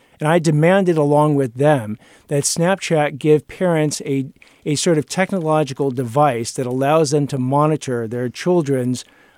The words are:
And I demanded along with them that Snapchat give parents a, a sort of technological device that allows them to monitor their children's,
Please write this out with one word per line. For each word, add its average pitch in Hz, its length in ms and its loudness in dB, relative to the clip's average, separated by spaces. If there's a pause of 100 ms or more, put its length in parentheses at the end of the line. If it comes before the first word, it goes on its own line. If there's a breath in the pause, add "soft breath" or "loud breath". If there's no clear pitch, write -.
(220 soft breath)
And 151 80 0
I 175 100 4
demanded 170 580 4
along 147 380 2
with 131 200 -2
them 127 420 0 (320 soft breath)
that 143 140 -2
Snapchat 165 760 -2
give 151 300 2
parents 160 560 -2
a, 139 220 -4 (380 soft breath)
a 151 100 -2
sort 165 220 2
of 147 120 -4
technological 156 840 -2
device 123 640 -2
that 135 120 -6
allows 135 460 0
them 147 160 0
to 139 100 -6
monitor 131 720 -2
their 123 220 -6
children's, 135 720 -2 (340 soft breath)